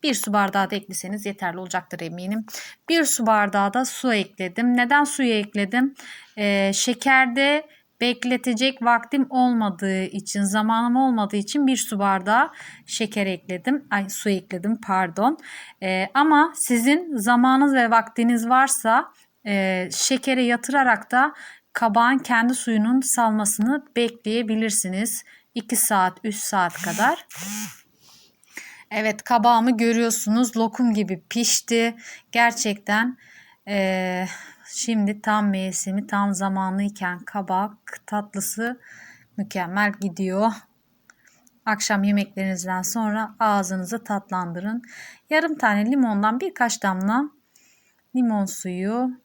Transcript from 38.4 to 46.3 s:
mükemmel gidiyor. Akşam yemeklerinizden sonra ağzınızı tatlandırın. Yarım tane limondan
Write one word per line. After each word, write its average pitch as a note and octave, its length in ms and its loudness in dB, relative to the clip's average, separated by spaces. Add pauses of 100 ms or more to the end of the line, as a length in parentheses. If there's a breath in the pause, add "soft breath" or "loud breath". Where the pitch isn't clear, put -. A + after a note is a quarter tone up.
mükemmel G3 640 -2
gidiyor. F#3+ 500 0 (1120 soft breath)
Akşam G#3 380 0
yemeklerinizden F#3+ 800 -2
sonra G#3+ 580 -4
ağzınızı G3 640 0
tatlandırın. F#3+ 800 -6 (480 loud breath)
Yarım D#4 280 0
tane G#3+ 340 2
limondan A3+ 480 2